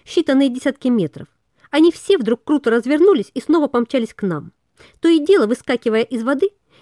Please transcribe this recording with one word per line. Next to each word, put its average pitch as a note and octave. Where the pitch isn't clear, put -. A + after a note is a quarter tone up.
считанные C#4
десятки B3+
метров, G#3+
они D#4
все G4
вдруг A3+
круто C#4+
развернулись C#4
и C4
снова D4+
помчались A#3+
к -
нам, E3+
то -
и E4
дело D4+
выскакивая A#3
из A#3+
воды C#4